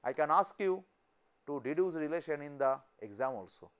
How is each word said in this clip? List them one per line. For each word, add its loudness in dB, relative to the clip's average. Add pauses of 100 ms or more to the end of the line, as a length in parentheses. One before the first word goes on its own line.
I 0
can 2
ask 4
you 0 (600)
to -4
deduce 0
relation -2
in -12
the 4 (220)
exam -4
also. -12